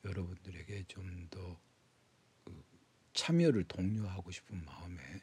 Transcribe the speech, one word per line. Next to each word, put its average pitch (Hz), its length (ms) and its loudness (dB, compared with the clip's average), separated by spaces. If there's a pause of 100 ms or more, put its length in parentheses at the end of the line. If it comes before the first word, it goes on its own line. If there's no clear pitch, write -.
여러분들에게 90 840 -6
좀 90 420 -10
더 87 320 -10 (800)
그 - 200 -14 (500)
참여를 165 520 6
독려하고 95 680 0
싶은 90 340 -8
마음에 87 320 -12 (260)